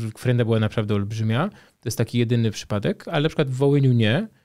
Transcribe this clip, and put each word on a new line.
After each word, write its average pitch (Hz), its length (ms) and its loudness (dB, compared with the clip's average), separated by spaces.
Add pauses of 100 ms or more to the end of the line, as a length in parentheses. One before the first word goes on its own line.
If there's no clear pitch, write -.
(180)
frenda 123 280 0
była 110 140 2
naprawdę 107 360 0
olbrzymia. 110 540 -2
To - 360 -18
jest 110 120 -6
taki 120 200 -2
jedyny 117 340 2
przypadek, - 560 -4
ale 147 140 -2
na 156 80 0
przykład 151 200 -2
w 127 60 -4
Wołyniu 139 380 4
nie. 120 340 2 (180)